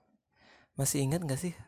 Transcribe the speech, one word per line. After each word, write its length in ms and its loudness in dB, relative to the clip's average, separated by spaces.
masih 260 2
ingat 220 0
nggak 100 0
sih 160 -2